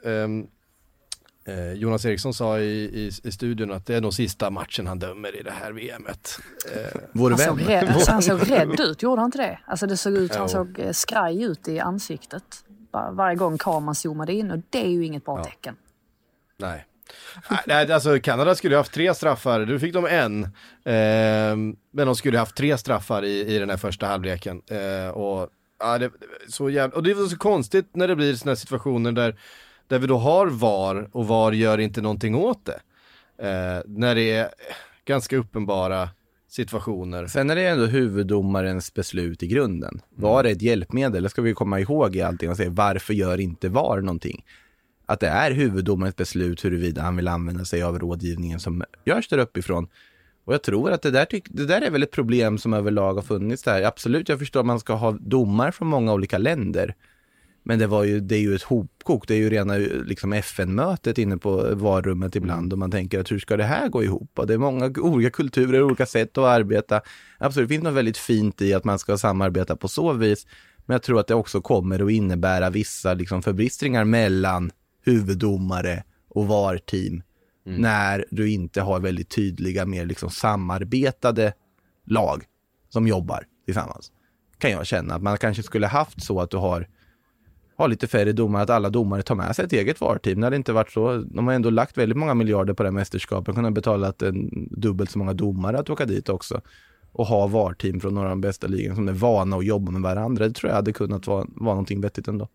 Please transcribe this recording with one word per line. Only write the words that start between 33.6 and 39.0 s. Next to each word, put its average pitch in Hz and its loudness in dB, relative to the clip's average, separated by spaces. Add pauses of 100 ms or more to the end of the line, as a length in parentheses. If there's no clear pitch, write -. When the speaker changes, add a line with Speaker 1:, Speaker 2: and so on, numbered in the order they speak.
Speaker 1:
när 113 0
det 113 2
är 110 0 (560)
ganska 135 0
uppenbara 95 -2 (400)
situationer. 90 -6
Speaker 2:
Sen 139 -2
är 160 2
det 185 0
ändå 143 2
huvuddomarens 98 0
beslut 87 -4